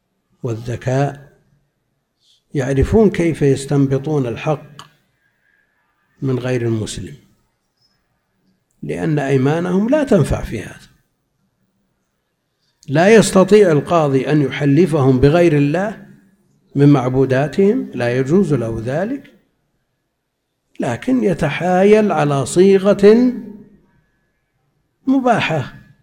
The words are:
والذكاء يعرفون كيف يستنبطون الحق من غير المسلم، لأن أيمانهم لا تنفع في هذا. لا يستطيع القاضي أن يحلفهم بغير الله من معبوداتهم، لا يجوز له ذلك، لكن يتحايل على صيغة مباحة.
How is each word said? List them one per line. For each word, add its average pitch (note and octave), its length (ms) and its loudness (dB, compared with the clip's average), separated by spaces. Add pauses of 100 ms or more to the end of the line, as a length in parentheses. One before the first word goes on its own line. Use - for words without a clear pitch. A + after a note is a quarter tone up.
(420)
والذكاء B2 880 -6 (1200)
يعرفون C#3 560 2
كيف E3+ 320 -2
يستنبطون C#3 840 -2
الحق - 560 -8 (1400)
من C3 160 -4
غير B2 240 -4
المسلم، G#2+ 540 -6 (1700)
لأن D#3 360 -4
أيمانهم D#3+ 720 -2
لا D4 160 0
تنفع C#3 380 0
في G#2 200 -10
هذا. - 260 -20 (2000)
لا E3+ 260 4
يستطيع F#3+ 580 4
القاضي C#3 580 0
أن D3+ 120 2
يحلفهم C#3 760 2
بغير D3+ 360 4
الله D#3+ 500 -4 (680)
من C#3+ 140 4
معبوداتهم، C3+ 1040 0
لا A#2+ 220 -2
يجوز D3+ 380 0
له A2+ 300 -6
ذلك، F#3+ 500 -8 (1500)
لكن G#3+ 440 -4
يتحايل F#3 880 0
على D3 340 -2
صيغة G3+ 840 4 (1700)
مباحة. A3+ 680 -2 (280)